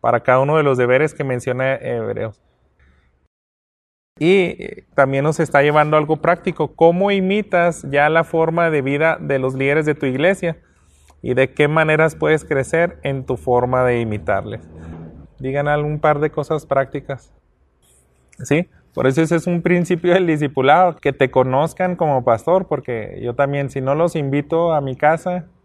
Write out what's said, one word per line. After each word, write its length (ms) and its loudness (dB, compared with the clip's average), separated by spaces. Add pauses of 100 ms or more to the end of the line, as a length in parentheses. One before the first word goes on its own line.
para 200 0
cada 200 4
uno 160 0
de 60 2
los 160 2
deberes 340 2
que 120 -8
menciona 500 -4
Hebreos?". 680 -6 (1800)
Y, 120 2 (300)
eh, 220 -14 (100)
también 300 0
nos 160 -2
está 220 2
llevando 340 2
algo 220 0
práctico. 580 -2
¿Cómo 340 4
imitas 800 0
ya 180 2
la 140 2
forma 480 0
de 100 0
vida 400 -2
de 200 -2
los 140 -2
líderes 320 0
de 100 -2
tu 100 -4
iglesia? 500 0 (640)
¿Y 140 -4
de 180 2
qué 140 0
maneras 480 2
puedes 300 0
crecer 580 -2
en 240 -6
tu 100 -2
forma 460 0
de 180 2
imitarles? 600 -4 (800)
Digan 260 -4
algún 320 -2
par 220 0
de 100 -2
cosas 340 -4
prácticas. 680 -6 (1040)
¿Sí? 300 -2 (260)
Por 140 0
eso 120 2
ese 140 2
es 140 -2
un 140 -2
principio 520 2
del 140 2
discipulado, 680 2
que 180 -2
te 200 2
conozcan 640 0
como 280 0
pastor, 440 2
porque 520 -6
yo 140 -6
también, 340 -2
si 120 -6
no 160 0
los 180 0
invito 600 0
a 60 2
mi 140 -6
casa 520 -2 (180)